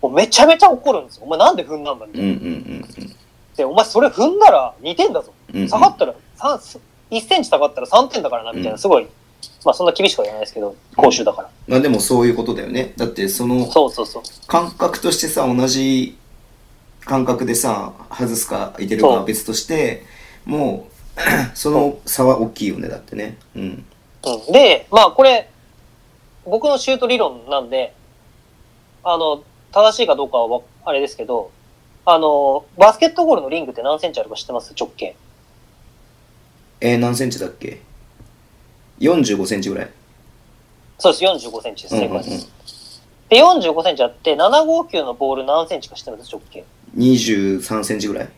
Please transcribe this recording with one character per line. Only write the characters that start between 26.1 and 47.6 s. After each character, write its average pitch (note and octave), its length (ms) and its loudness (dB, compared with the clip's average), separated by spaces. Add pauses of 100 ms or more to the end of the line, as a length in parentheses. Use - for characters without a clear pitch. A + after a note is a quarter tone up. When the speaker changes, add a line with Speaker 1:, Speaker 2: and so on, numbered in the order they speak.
Speaker 1:
僕 G#3+ 240 -2
の C#4 80 2
シ - 160 -2
ュ - 20 0
ー - 20 -8
ト B3+ 100 -4
理 B3 100 0
論 C3+ 320 -4
な C#3 100 0
ん A#2+ 100 -10
で、 B2+ 240 -4 (1120)
あ F3 140 0
の、 D#3 260 -2 (300)
正 G#3+ 180 6
し G#3+ 120 -10
い G#3+ 40 -2
か D3 80 2
ど C#3 100 -4
う C3+ 40 -10
か C3 80 -2
は A#2 100 0
わ-、 B2 140 -4 (240)
あ E3 80 -4
れ C#3 80 -2
で C#3+ 80 -4
す - 80 -18
け A#2 80 -10
ど、 A2 260 -6 (540)
あ F3 120 6
の、 C#3+ 460 0 (140)
バ G3+ 160 8
ス - 60 -8
ケ E4 80 4
ッ D#4+ 60 0
ト E4+ 120 0
ゴ D#4+ 80 4
ー - 40 4
ル E3+ 40 -4
の C3+ 80 -8
リ E3 100 -6
ン D3+ 60 -8
グ C3 80 -12
っ - 20 -12
て A#2 60 -10
何 D3 180 -2
セ F3+ 80 -6
ン D#3 60 -6
チ - 80 -8
あ - 20 -4
る - 60 -10
か G#2+ 80 -12
知 - 60 -14
っ - 20 -16
て C3 80 -12
ま A#2 80 -6
す？ - 180 -20
直 - 160 -8
径。 - 180 -12 (1700)
Speaker 2:
え A#2+ 160 0
ー、 - 20 0
何 A#2+ 200 0
セ C3 80 -2
ン A#2+ 60 -4
チ - 60 -10
だ F2+ 100 -10
っ - 40 -12
け？ - 300 -16 (1160)
四 D#3+ 240 2
十 G#2+ 120 0
五 G2 100 -2
セ G2+ 120 -4
ン G2 40 -6
チ G2+ 80 -6
ぐ G2 60 -4
ら G2 80 -8
い？ - 60 -14 (1080)
Speaker 1:
そ - 120 4
う - 20 2
で - 60 -2
す、 - 60 -6
四 F#3 140 0
十 A#2+ 120 -14
五 A2 120 -12
セ A#2+ 80 -12
ン G2+ 60 -16
チ - 80 -20
で - 60 -20
す。 - 60 -6
Speaker 2:
う A2 40 0
ん - 40 -2
う - 20 -2
ん F#2+ 100 -8
う - 40 -4
ん。 - 40 -12
Speaker 1:
正 - 60 -14
解 - 80 -10
で - 80 -14 (200)
す。 - 380 -20 (260)
で、 A3 100 6
四 E4 220 6
十 E3 120 -2
五 E3 100 -2
セ F3+ 80 2
ン D3 60 -4
チ C3+ 60 0
あ A#2+ 40 0
っ - 60 -6
て、 D#3 240 -2
七 A#3 260 4
五 E4 220 0
球 F3 180 -6
の B2 100 -8
ボ C3+ 200 -4
ー - 20 -4
ル C3 80 -8
何 D#3 240 -2
セ F3+ 80 -8
ン C#3+ 60 -10
チ - 80 -20
か - 60 -20
知 - 60 -18
っ - 40 -18
て B2+ 60 -14
ま G#2+ 120 -14
す？ - 80 -20
直 - 180 -16
径。 - 140 -20 (300)
Speaker 2:
二 B2+ 240 4
十 G2 440 0